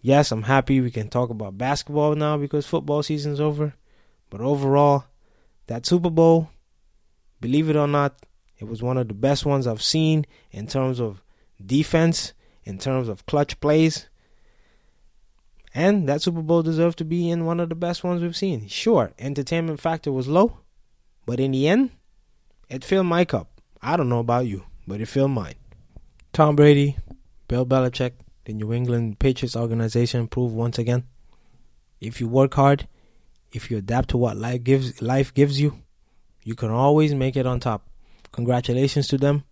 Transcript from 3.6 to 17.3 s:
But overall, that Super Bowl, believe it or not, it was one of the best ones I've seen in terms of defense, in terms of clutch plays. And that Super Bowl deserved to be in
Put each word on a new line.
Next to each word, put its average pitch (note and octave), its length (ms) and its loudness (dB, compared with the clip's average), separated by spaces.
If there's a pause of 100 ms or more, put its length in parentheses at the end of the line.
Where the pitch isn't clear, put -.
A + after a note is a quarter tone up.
But G2 100 -12
overall, C#3 680 2 (600)
that A#2 180 -8
Super F3 260 0
Bowl, E3 400 4 (920)
believe D3 280 0
it D3+ 80 2
or D3 120 2
not, C#3+ 260 0 (460)
it G#2+ 40 -12
was A2 160 -10
one B2 160 -2
of B2 120 -2
the G#2+ 60 -8
best C3+ 300 0
ones C#3 220 0
I've A2 160 -4
seen D#3 420 2 (280)
in G2+ 160 -12
terms C3 320 -2
of G#2 200 -6 (440)
defense, D#3+ 680 0 (300)
in F#2+ 160 -14
terms C3 300 -4
of G2 180 -10
clutch - 320 -2
plays. D#3 500 2 (1700)
And F3+ 340 2
that C#3+ 140 -2
Super E3+ 200 -4
Bowl E3 200 2
deserved E3 360 0
to E3+ 60 -6
be E3+ 240 -2
in E3+ 160 -2